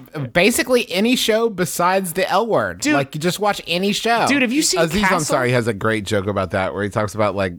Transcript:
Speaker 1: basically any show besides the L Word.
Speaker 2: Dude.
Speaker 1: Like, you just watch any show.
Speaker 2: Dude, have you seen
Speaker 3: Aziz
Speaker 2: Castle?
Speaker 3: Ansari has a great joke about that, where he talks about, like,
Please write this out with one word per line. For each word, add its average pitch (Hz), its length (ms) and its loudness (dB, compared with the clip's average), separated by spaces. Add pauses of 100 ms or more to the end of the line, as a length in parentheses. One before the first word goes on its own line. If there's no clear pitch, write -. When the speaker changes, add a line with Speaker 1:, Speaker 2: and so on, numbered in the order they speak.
(320)
Speaker 1:
basically 240 600 2
any 220 240 2
show 226 340 2
besides 180 640 0
the 180 160 -2
L 196 160 2
Word. 107 360 0
Speaker 2:
Dude. 294 120 2
Speaker 1:
Like, 143 220 0
you 156 60 -4
just 170 180 -2
watch 202 260 0
any 185 280 0
show. 220 340 0
Speaker 2:
Dude, 269 160 2
have 226 100 0
you 294 80 0
seen 339 200 0
Speaker 3:
Aziz 170 200 0
Speaker 2:
Castle? 185 360 0
Speaker 3:
Ansari 123 120 2
has 123 180 2
a 117 60 0
great 110 320 0
joke 101 220 0
about 98 240 -2
that, 92 240 -2
where 98 80 -2
he 104 80 -2
talks 107 240 -2
about, 104 200 0
like, 95 240 -2